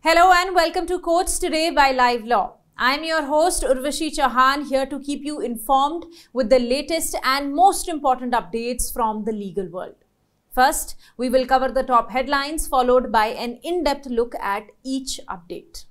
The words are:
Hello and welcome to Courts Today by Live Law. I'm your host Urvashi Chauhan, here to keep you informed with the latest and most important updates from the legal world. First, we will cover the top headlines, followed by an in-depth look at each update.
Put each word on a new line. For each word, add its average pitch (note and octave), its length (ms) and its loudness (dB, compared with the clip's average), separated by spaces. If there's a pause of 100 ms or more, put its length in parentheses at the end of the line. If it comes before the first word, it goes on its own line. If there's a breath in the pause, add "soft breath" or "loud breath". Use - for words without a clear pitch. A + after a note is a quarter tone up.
Hello E4+ 320 6
and F4+ 220 2
welcome E4+ 320 2
to F4 140 -2
Courts E4+ 400 0
Today D#4+ 320 0
by C#4 180 4
Live B3 340 0
Law. A3 340 0 (180)
I'm C4+ 260 0
your D#4+ 220 -2
host D#4 400 2
Urvashi C4+ 520 -2
Chauhan, C4+ 520 2
here C4+ 180 0
to C#4 140 -8
keep C#4+ 240 -6
you D4 160 -6
informed C#4 640 0 (280 loud breath)
with A#3+ 180 0
the B3+ 100 8
latest D4 640 -2
and C#4+ 280 0
most F4+ 360 4
important C4 440 -2
updates A#3+ 600 -4
from G#3+ 320 -2
the A3+ 80 -4
legal G3 340 -6
world. F3 300 -12 (580)
First, C4 400 2 (220 soft breath)
we B3+ 120 -4
will B3+ 180 2
cover C4 260 2
the C4 100 0
top B3 300 2
headlines, C#4 560 -2
followed B3 420 2
by G#3+ 160 2
an A#3+ 380 -6
in-depth D4 420 -2
look A#3+ 300 -4
at G3+ 320 -6 (160)
each C4 340 -6 (100)
update. - 640 -14